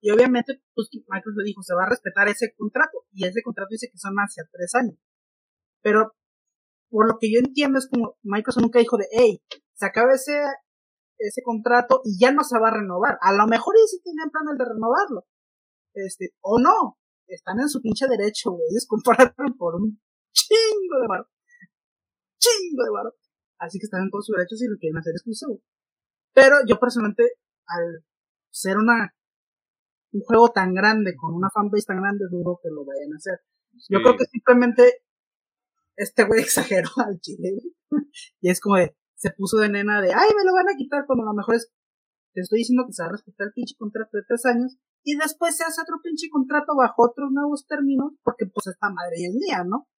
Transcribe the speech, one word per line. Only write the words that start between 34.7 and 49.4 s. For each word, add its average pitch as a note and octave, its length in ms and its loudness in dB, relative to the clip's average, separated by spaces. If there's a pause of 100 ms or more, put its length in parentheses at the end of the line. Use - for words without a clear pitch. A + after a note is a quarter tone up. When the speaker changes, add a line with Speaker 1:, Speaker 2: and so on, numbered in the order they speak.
Speaker 1:
este G3+ 280 0
güey A3 160 4
<laughs> - 20 -2
exageró F3 460 0 (160)
al G3 160 -6
chile, F3+ 300 -10 (400)
güey. D4 140 -2 (360)
Y F3+ 100 0
es F3+ 100 -2
como G3+ 160 2
de, E3+ 180 2 (220)
se - 160 -6
puso G3 260 -4
de G#3+ 100 2
nena G#3 320 -2
de, F#3 140 0
"Ay, G4+ 220 4
me G4+ 80 0
lo F#4 100 4
van F#4 140 2
a G4 80 -2
quitar", C#4 300 -4
cuando A#3+ 180 0
a G#3+ 80 -6
lo - 20 -4
mejor G#3 220 -2
es, A#3 160 -6 (600)
"Te F#3 80 -6
estoy G#3+ 180 0
diciendo B3 260 0
que G#3 60 -16
se F3+ 100 -10
va E3 60 -6
a F3 40 -8
respetar G3+ 360 -10
el G#3+ 40 -12
pinche A#3+ 240 -10
contrato A3 400 -10
de G3+ 120 -4
tres A#3+ 180 -2
años", B3 320 0 (240)
y D4 140 -4
después D#4 400 -2
se E4 80 -4
hace E4 180 -6
otro E4 200 -8
pinche D#4+ 280 -8
contrato D4 460 -2
bajo A#3+ 340 2
otros C#4 220 -8
nuevos C#4+ 340 -4
términos, C#4+ 460 -2 (100)
porque, - 240 -4
pues, F#3+ 220 -10
esta G3+ 220 -6
madre F3 300 -8
ya F3+ 80 -4
es F#3+ 60 -6
mía, C4 320 -4